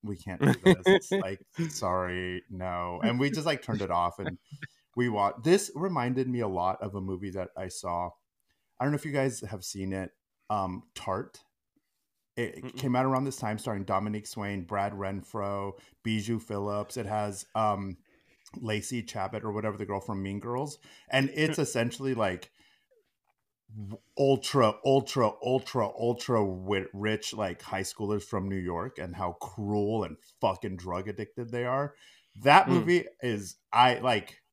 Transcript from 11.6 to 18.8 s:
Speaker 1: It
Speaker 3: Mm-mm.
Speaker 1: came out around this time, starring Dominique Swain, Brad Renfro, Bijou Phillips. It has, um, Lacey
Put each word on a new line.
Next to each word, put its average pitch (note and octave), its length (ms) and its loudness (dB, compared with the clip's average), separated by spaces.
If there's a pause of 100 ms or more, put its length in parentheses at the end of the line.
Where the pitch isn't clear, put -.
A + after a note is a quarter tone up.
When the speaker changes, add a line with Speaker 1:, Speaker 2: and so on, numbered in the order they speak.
Speaker 1:
It A#2 240 -6
Speaker 3:
Mm-mm. B2+ 160 -12
Speaker 1:
came B2+ 200 0
out C3 80 2
around C3 180 2
this C3+ 140 -4
time, G#2+ 200 -2
starring G2+ 280 -4
Dominique G#2 420 -2
Swain, G2+ 380 -6
Brad G2+ 260 -2
Renfro, G2 880 -6 (240)
Bijou A2 360 0
Phillips. G2+ 580 -4
It A2 80 -6
has, G#2 400 -4 (100)
um, G2+ 400 0 (640)
Lacey A2 460 -2